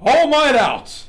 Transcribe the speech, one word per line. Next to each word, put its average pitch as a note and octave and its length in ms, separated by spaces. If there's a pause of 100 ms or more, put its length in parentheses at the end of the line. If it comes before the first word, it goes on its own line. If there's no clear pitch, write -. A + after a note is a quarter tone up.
All D4 280
might D4 280
out. D3+ 520